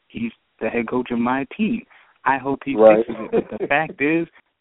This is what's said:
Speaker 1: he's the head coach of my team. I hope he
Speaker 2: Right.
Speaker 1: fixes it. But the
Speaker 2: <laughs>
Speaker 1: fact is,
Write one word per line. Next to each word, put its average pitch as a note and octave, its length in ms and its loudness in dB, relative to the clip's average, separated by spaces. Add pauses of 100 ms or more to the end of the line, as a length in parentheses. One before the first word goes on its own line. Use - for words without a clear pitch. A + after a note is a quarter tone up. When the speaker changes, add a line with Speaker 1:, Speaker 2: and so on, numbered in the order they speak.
Speaker 1:
he's A2+ 260 -8 (260)
the A2 100 -6
head A#2 200 -4
coach B2+ 220 -6
of A#2 80 -2
my B2+ 260 -2 (100)
team. E3 300 -2 (400)
I C3+ 120 2
hope C#3 280 -6
he C3+ 100 -4
Speaker 2:
Right. A2 300 8
Speaker 1:
fixes G#2+ 200 -10
it. - 60 -14
But G3 280 -4
the E3+ 80 -6
Speaker 2:
<laughs> - 0 -
Speaker 1:
fact D3 340 -4
is, D#3+ 260 0 (340)